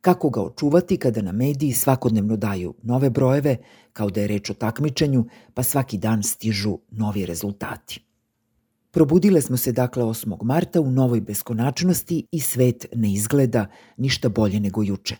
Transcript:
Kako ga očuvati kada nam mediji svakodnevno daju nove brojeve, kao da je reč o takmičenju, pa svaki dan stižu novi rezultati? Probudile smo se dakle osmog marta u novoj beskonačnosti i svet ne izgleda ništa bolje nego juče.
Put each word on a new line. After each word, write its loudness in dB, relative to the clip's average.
Kako 4
ga -4
očuvati 2
kada 0
nam -4
mediji 0
svakodnevno 2
daju -4
nove 0
brojeve, 2
kao -4
da -4
je 0
reč -4
o -6
takmičenju, 0
pa -2
svaki -2
dan 0
stižu -4
novi -4
rezultati? -8
Probudile 4
smo -2
se -2
dakle 0
osmog -4
marta 0
u 0
novoj 2
beskonačnosti -2
i -2
svet 0
ne 2
izgleda 2
ništa -2
bolje 0
nego -2
juče. -4